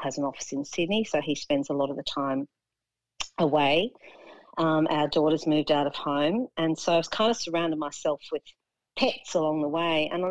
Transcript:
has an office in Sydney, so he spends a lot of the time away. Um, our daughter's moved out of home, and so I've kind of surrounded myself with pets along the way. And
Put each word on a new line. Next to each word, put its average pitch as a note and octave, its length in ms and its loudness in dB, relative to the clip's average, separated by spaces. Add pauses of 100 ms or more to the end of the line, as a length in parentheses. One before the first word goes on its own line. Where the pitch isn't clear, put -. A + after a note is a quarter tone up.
has C3+ 140 -6
an C#3+ 80 -2
office - 260 -8
in C#3 140 -4
Sydney, G3 400 -2
so D3 160 -2
he D3 140 -4
spends C#3+ 340 -2
a D3+ 40 -2
lot C#3 160 0
of C#3 60 -8
the C#3 80 -8
time C#3 440 -4 (920)
away. D3+ 540 4 (680)
Um, D#3+ 320 2
our D3+ 180 2
daughter's D#3 400 2
moved D3+ 240 2
out C#3+ 160 4
of - 80 -4
home, D3+ 520 0 (100)
and D#3+ 200 0
so E3+ 200 2
I've E3 120 0
kind A3 220 2
of A3+ 60 -2
surrounded E3 420 -2
myself D3 420 -2 (100)
with D3+ 120 -4 (520)
pets - 400 -2
along D#3 260 2
the D3 60 0
way. D#3+ 440 0
And F3+ 200 -2